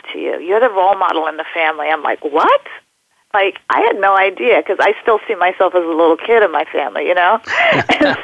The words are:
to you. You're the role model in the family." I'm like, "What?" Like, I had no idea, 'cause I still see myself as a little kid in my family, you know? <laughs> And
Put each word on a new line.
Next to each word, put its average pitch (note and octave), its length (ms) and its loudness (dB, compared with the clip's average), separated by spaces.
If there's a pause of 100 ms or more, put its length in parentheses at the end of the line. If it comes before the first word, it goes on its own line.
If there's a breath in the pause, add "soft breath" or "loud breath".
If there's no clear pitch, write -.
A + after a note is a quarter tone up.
(120)
to - 60 -10
you. - 200 -6
You're F#3 220 -2
the B3 100 2
role F#3+ 260 2
model E3+ 300 -2
in D#3 100 -6
the D#3 160 -8
family." D#3 360 -2
I'm D#3 140 -2
like, - 220 -4
"What?" G3+ 360 2 (720)
Like, G3 240 -2 (100)
I - 120 0
had - 180 0
no G3 180 2
idea, F#3+ 460 2
'cause F#3+ 160 -2
I G3+ 240 2
still A3 240 2
see A3 80 -4
myself F3+ 400 0
as F3+ 80 4
a E3 60 -4
little E3 280 2
kid A3 280 2
in E3+ 80 0
my D3+ 140 -2
family, D3+ 420 -4
you F3+ 60 2
know? F3+ 300 2
<laughs> E5 280 0
And - 520 0